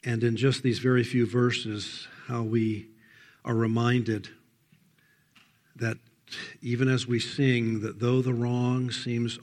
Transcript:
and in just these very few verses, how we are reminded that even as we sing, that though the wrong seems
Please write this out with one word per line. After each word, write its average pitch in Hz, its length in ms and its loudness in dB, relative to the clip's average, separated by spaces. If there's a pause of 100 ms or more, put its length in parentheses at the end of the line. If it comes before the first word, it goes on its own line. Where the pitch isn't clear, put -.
and 117 180 0
in 117 140 2
just 127 260 0
these 120 160 2
very 123 260 2
few 120 220 0
verses, 117 800 -2 (200)
how 120 160 -4
we 110 460 0 (560)
are 120 100 -2
reminded 113 760 2 (1500)
that 113 220 -4 (640)
even 120 260 0
as 127 180 2
we 120 120 0
sing, 117 640 2
that 104 180 -6
though 123 240 2
the 127 100 0
wrong 123 580 0
seems 117 520 -4